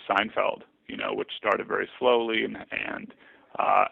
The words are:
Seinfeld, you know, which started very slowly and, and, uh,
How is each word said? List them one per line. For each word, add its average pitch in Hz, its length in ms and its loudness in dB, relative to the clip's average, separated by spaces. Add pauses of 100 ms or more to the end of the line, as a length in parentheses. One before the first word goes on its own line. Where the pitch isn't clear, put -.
Seinfeld, 101 540 0 (260)
you 110 80 -10
know, 104 180 -4
which 104 220 -4
started 101 320 0
very 98 200 -2 (120)
slowly 117 440 4
and, - 120 -4 (160)
and, - 420 -8 (440)
uh, 98 340 4